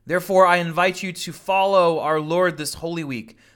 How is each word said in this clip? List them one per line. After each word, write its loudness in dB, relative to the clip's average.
Therefore, 2
I 4
invite -2
you -8
to -12
follow 2
our -2
Lord -2
this -8
Holy -8
Week, -12